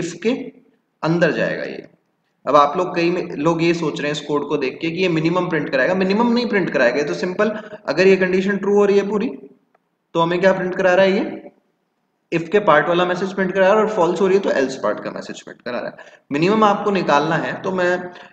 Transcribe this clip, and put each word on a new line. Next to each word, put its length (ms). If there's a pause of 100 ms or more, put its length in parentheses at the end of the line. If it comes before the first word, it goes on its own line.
if 100 (120)
के 80 (720)
अंदर 280
जाएगा 320
ये। 240 (580)
अब 100
आप 220
लोग, 180
कई 160
में, 260
लोग 260
ये 100
सोच 280
रहे 100
हैं 40
इस 120
कोड 220
को 80
देख 240
के 100
कि 100
ये 80
मिनिमम 400
प्रिंट 200
कराएगा, 260
मिनिमम 380
नहीं 160
प्रिंट 200
कराएगा। 340
तो 120
सिंपल, 340 (380)
अगर 200
ये 100
कंडीशन 400
ट्रू 180
हो 100
रही 120
है 120
पूरी, 200 (840)
तो 60
हमें 180
क्या 140
प्रिंट 220
करा 180
रहा 120
है 80
ये? 380 (800)
if 180
के 120
पार्ट 260
वाला 180
मैसेज 280
प्रिंट 200
करा 140
रहा 80
है, 60
और 80
फॉल्स 320
हो 60
रही 100
है 60
तो 80
else 320
पार्ट 200
का 80
मैसेज 320
प्रिंट 180
करा 180
रहा 100
है। 220 (200)
मिनिमम 320
आपको 280
निकालना 460
है, 240
तो 100
मैं 400 (220)